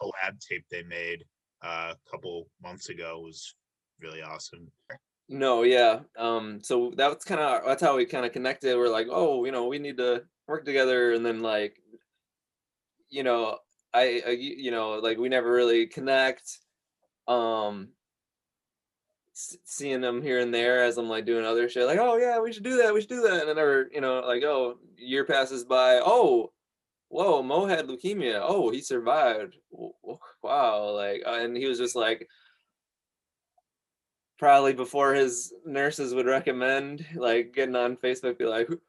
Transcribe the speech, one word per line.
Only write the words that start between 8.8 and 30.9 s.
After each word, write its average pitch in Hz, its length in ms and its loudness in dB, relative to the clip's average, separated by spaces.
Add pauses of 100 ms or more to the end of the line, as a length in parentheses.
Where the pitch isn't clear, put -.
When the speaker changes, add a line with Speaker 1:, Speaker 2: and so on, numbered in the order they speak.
Speaker 2:
like, 113 200 0
"Oh, 147 360 0
you 135 60 -4
know, 123 140 -2
we 139 120 -4
need 143 180 -8
to 123 320 -2 (180)
work 143 200 -8
together," 127 480 4
and 117 100 0
then, 113 160 -2
like, 107 400 -2 (1300)
you 139 140 -8
know, 117 360 0 (340)
I, 120 340 2
I, - 40 -4
y-, 123 40 2 (220)
you 135 140 -6
know, 110 280 -4
like, 113 200 -2
we 123 100 -2
never 123 240 2
really 117 340 4
connect, 135 720 -2 (680)
um, 110 680 -2 (1400)
s-, - 300 -16
seeing 135 360 -6
them 123 220 -4
here 131 180 -2
and 120 120 -2
there 123 320 2
as 117 140 0
I'm, 117 100 -4
like, 110 180 -4
doing 117 180 0
other 117 240 0
shit, 123 180 0
like, 160 120 2
"Oh, 233 180 4
yeah, 240 240 2
we 226 120 -4
should 208 120 -12
do 254 140 -2
that, 220 160 4
we 214 60 2
should 208 100 -8
do 247 120 -4
that," 185 200 4
and 151 80 -2
I 151 40 0
never, 143 380 2
you 147 80 -4
know, 127 200 0
like, 123 240 0
oh, 127 340 0 (180)
year 131 280 -2
passes 131 400 0
by, 127 400 6
"Oh, 156 480 4 (560)
whoa, 160 340 2
Mo 151 240 0
had 165 200 0
leukemia, 131 560 -4
oh, 180 280 2
he 135 120 -4
survived, 117 760 0 (140)
w-, 113 300 -14
w-, - 160 -14 (240)
wow," 110 500 0